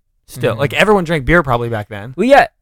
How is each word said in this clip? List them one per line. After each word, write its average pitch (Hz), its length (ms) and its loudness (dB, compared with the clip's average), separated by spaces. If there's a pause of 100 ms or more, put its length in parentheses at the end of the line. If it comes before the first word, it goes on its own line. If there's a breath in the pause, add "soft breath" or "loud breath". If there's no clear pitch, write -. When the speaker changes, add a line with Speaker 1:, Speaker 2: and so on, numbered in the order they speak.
(260)
Speaker 1:
still. 127 280 -4
Speaker 2:
Mm-hmm. - 80 -8
Speaker 1:
Like, 131 120 -2
everyone 190 300 2
drank 156 220 -4
beer 160 180 4
probably 120 260 -2
back 107 200 -6
then. 107 280 -14
Speaker 2:
Well, 208 100 0
yeah, 269 200 6 (140)